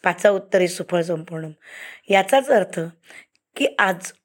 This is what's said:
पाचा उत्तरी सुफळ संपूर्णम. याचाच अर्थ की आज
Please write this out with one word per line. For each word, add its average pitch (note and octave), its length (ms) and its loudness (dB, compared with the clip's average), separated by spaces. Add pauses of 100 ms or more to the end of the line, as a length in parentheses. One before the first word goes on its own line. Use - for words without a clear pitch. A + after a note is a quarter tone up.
पाचा F#3 260 4
उत्तरी F#3+ 380 0
सुफळ F3 340 -4
संपूर्णम. D#3+ 480 -8 (580)
याचाच G3+ 400 2
अर्थ F#3 320 0 (760)
की C#4 100 -2 (120)
आज F#3+ 340 -2 (120)